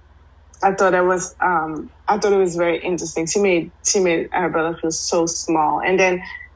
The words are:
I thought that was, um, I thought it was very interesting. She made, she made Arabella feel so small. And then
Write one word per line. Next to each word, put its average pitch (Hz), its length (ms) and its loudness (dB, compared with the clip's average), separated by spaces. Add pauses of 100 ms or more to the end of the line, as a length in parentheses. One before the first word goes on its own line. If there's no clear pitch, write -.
(640)
I 196 100 2
thought 190 200 2
that 180 120 4
was, 180 360 -2
um, 160 500 -2 (160)
I 208 120 2
thought 202 140 2
it 196 60 4
was 180 160 2
very 170 240 0
interesting. 165 480 -4
She 202 140 0
made, 180 320 2 (120)
she 202 140 2
made 175 340 0
Arabella 165 440 -2
feel 160 160 -2
so 170 340 0
small. 156 540 0
And 185 180 0
then 180 240 2 (340)